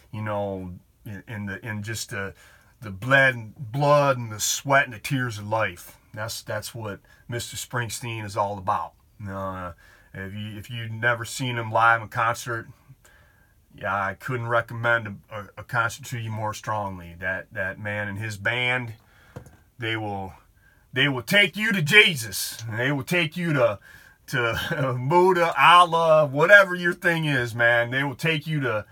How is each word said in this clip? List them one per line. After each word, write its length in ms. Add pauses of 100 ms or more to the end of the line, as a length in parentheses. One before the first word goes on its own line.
(120)
you 100
know, 520 (320)
in, 220
in 180
the, 200
in 180
just 260
the, 240 (480)
the 100
bled, 680
blood 600
and 140
the 80
sweat 460
and 80
the 60
tears 380
of 100
life. 500 (160)
That's, 280
that's 320
what 260 (280)
Mister 300
Springsteen 680
is 120
all 200
about. 360 (340)
Uh, 460 (400)
if 200
you, 240
if 120
you've 220
never 340
seen 320
him 140
live 300
in 60
concert, 600 (1080)
yeah, 160
I 200
couldn't 340
recommend 600
a, 280
a, 120 (100)
a 60
concert 440
to 100
you 140
more 220
strongly. 640
That, 340
that 260
man 280
and 100
his 200
band, 560 (840)
they 200
will, 360 (600)
they 140
will 140
take 340
you 160
to 80
Jesus. 800 (140)
They 160
will 100
take 320
you 160
to, 280 (480)
to 720
<laughs> 120
Buddha, 480
Allah, 680
whatever 480
your 200
thing 320
is, 280
man. 380
They 140
will 100
take 320
you 140
to 300